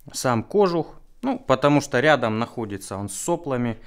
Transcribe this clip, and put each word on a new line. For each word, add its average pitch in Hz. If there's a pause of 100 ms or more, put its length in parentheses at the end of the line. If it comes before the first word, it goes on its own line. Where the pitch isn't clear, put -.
(120)
сам 120
кожух. 175 (220)
Ну, 262
потому 143
что 127
рядом 123
находится 107
он 98
с -
соплами, 131 (100)